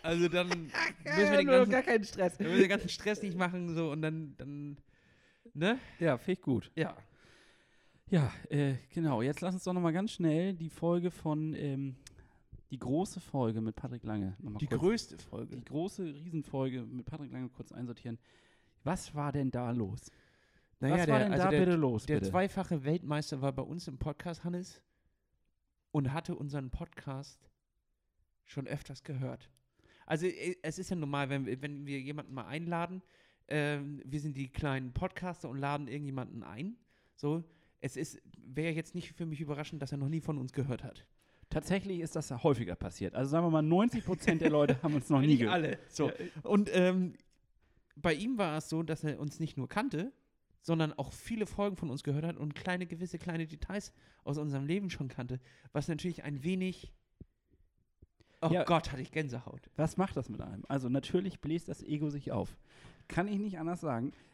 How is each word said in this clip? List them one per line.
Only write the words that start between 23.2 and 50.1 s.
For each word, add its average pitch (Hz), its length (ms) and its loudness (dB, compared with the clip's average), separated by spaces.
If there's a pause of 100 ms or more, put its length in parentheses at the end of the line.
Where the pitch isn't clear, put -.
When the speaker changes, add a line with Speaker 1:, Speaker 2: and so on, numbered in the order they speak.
Speaker 1:
war 139 100 2
bei 131 100 -4
uns 165 240 -8
im 135 120 -8
Podcast, - 460 -6
Hannes, 175 380 -6 (1080)
und 135 200 0
hatte 165 220 -4
unseren 139 360 -6
Podcast - 800 -10 (920)
schon - 220 -10
öfters - 380 -10
gehört. 131 460 -8 (560)
Also, 160 200 0
äh, 170 360 -4
es 160 180 -6
ist 185 100 -6
ja 185 60 -2
normal, 143 340 -2
wenn, 139 160 -2 (160)
wenn 143 240 -8
wir 139 140 -6
jemanden 143 340 -8
mal 127 120 -8
einladen, 170 560 -4 (460)
ähm, 143 560 -2
wir 139 160 -6
sind 143 160 -4
die 135 120 -6
kleinen 131 440 -4
Podcaster 180 560 -6
und 131 100 -6
laden 143 280 -2
irgendjemanden 135 560 -6
ein. 139 340 -8 (400)
So, 160 280 0 (380)
es - 140 -6
ist, - 260 -6 (140)
wäre 151 380 -2
jetzt 160 200 -6
nicht - 180 -8
für 170 140 -6
mich 151 140 -4
überraschend, 147 420 -6
dass 135 100 -6
er 143 60 -2
noch 139 100 0
nie 160 120 0
von 147 180 -2
uns 131 140 -6
gehört 135 320 -2
hat. - 220 -14 (440)
Speaker 2:
Tatsächlich 180 500 0
ist 160 140 -4
das 156 160 -4 (140)
häufiger 113 320 4
passiert. - 380 -4
Also 135 160 0
sagen 170 160 4
wir 165 40 4
mal, 156 120 6
neunzig 196 420 4
Prozent 175 380 2
der 240 80 6
Leute 147 320 6
haben 151 120 2
uns 131 160 0
noch 143 100 8
Speaker 1:
<laughs> - 0 -
Speaker 2:
nie 139 80 6
Speaker 1:
Nicht 139 120 10
Speaker 2:
gehört. 117 140 4
Speaker 1:
alle. 156 240 2 (100)
So. 147 200 0
Speaker 2:
Ja. - 60 -4 (300)
Speaker 1:
Und, 202 300 6
ähm, 180 400 4 (800)
bei 165 180 2
ihm 220 240 0
war 165 200 0
es 156 100 -6
so, 160 140 0
dass 160 220 -4
er 147 140 -2
uns 143 220 -6
nicht 160 160 -4
nur 127 120 -4
kannte, 220 440 -2 (500)